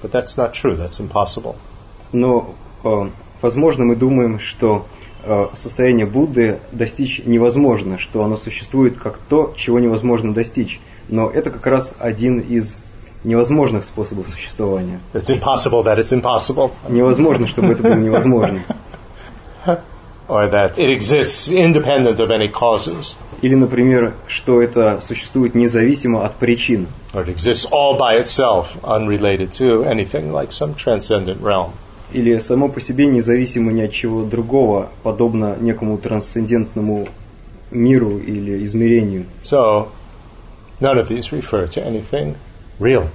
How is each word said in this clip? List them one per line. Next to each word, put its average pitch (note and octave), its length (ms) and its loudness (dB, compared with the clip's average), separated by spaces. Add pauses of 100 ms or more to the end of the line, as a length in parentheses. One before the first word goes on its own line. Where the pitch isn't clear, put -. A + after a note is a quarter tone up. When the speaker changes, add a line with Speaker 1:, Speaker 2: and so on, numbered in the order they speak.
Speaker 1:
But G#2+ 100 -10
that's - 240 -4
not A#2+ 180 -2
true, G#2+ 220 -2
that's E2+ 240 -10
impossible. - 560 -4 (560)
Speaker 2:
Но, A#2+ 420 0 (300)
э, G#2 260 -2 (300)
возможно, B2+ 440 2
мы A#2+ 120 4
думаем, B2 420 2
что, G#2 480 -2 (380)
э, G#2 300 0
состояние A#2+ 520 2
Будды A#2+ 520 2 (140)
достичь A#2+ 520 -4
невозможно, A#2 760 2
что - 240 -4
оно G#2+ 140 -2
существует B2 600 -2
как - 200 -10 (100)
то, D3+ 280 2
чего A#2+ 220 0
невозможно A2+ 560 0
достичь. A2+ 460 -4 (280)
Но A2 220 0
это D#3 200 -2
как - 160 -8
раз C3 320 0
один A#2+ 420 0
из A#2 380 -4 (460)
невозможных A#2+ 600 2
способов G2+ 440 -8
существования. F#2 720 -6 (140)
Speaker 1:
It's A2+ 160 -4
impossible B2 540 2
that A2 140 4
it's A2+ 140 0
impossible. B2 580 0 (180)
Speaker 2:
Невозможно, B2+ 600 4
чтобы - 240 2
это A#2 100 0
было A3+ 120 6
невозможно. A2 760 2
Speaker 1:
<laughs> - 60 -6 (1500)
Or G#2 200 2
that G2 280 2
it C3+ 140 2
exists C3+ 640 2
independent C#3+ 680 4
of A2+ 140 2
any G#2+ 160 2
causes. G#2 680 -2 (260)
Speaker 2:
Или, C3 120 4
например, B2 600 4 (120)
что - 340 2
это A2+ 400 2
существует A#2+ 540 -2
независимо A#2 680 2
от G#2+ 100 -4
причин. A#2+ 540 0 (240)
Speaker 1:
Or F#2+ 120 -4
it E2 40 -6
exists F2+ 420 -2
all C#3+ 260 2
by A#2+ 220 4
itself, A#2 640 0
unrelated G2+ 680 -2
to A#2 320 2
anything, A#2+ 480 -2
like C#3+ 180 -4
some D3+ 240 -6
transcendent G2+ 680 -2
realm. F#2+ 300 -2 (420)
Speaker 2:
Или A#2 260 2
само C3 300 0
по C#3 120 -6
себе C3+ 260 2
независимо A#2+ 640 2
ни A2+ 100 0
от G#2+ 100 -2
чего A2+ 320 -2
другого, A2+ 640 0 (140)
подобно A2 580 0
некому A2 380 -2
трансцендентному G#2+ 1080 -2 (640)
миру A#2+ 480 2
или G2+ 460 -6
измерению. G#2+ 640 2 (180)
Speaker 1:
So, G#2+ 440 2 (920)
none C3 180 4
of A2 100 0
these A#2 220 -4
refer G#2+ 380 -4
to - 180 -6
anything C#3+ 480 -6 (460)
real. A2 340 0